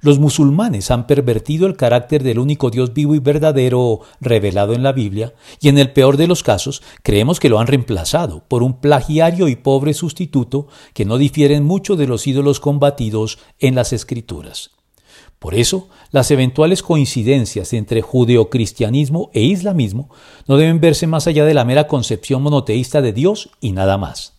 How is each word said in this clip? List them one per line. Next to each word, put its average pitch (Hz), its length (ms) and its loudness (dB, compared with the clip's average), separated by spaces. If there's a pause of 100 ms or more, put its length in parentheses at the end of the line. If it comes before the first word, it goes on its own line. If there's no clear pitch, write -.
los 147 160 4
musulmanes 147 720 0
han 120 160 0
pervertido 143 600 0
el 190 80 -4
carácter 123 480 0
del 127 160 -2
único 139 320 -2
Dios 120 220 -2
vivo 147 200 0
y 156 60 2
verdadero 127 800 0 (200)
revelado 101 540 0
en 120 80 -2
la 135 100 0
Biblia, 110 440 -6 (260)
y 147 80 4
en 143 80 6
el 135 160 2
peor 135 240 4
de 160 80 4
los 143 160 0
casos, 117 400 -2 (220)
creemos 113 360 2
que 147 100 4
lo 107 100 4
han 120 80 0
reemplazado 123 800 -2
por 120 160 0
un 127 160 -2
plagiario 156 680 2
y 123 60 -2
pobre 135 380 0
sustituto 143 760 -4 (280)
que 107 100 -2
no 113 140 -2
difieren 143 440 2
mucho 185 320 0
de 147 120 0
los 120 180 -4
ídolos 139 340 0
combatidos 127 760 -2 (220)
en 131 160 2
las 123 180 -2
Escrituras. - 760 -12 (680)
Por 82 160 -12
eso, 120 360 -2 (200)
las 131 220 2
eventuales 147 500 2
coincidencias 127 920 0
entre 113 280 -2
judeocristianismo 120 1300 0
e 107 100 0
islamismo 160 680 -2 (380)
no 139 100 2
deben 160 240 4
verse 165 240 2
más 160 220 -2
allá 151 180 2
de 156 80 4
la 131 120 2
mera 135 200 2
concepción 131 560 -4
monoteísta 139 640 0
de 113 100 -2
Dios 175 380 -2 (100)
y 101 120 -4
nada 95 260 0
más. - 400 -10